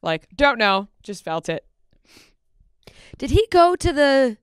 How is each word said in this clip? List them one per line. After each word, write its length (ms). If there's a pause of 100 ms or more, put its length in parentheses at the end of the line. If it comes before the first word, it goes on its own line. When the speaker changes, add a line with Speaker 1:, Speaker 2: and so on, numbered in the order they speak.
Speaker 1:
Like, 340
"Don't 240
know, 300 (120)
just 220
felt 240
it." 180 (1500)
Speaker 2:
Did 140
he 200
go 260
to 160
the 500